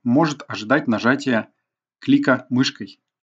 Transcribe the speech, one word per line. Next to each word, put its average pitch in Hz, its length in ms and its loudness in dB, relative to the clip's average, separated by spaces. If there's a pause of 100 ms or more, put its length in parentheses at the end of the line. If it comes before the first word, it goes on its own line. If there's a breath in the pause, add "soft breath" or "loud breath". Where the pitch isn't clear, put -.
может 147 440 0
ожидать 113 400 -2
нажатия 117 640 0 (480)
клика 139 500 2
мышкой 123 500 -4 (240)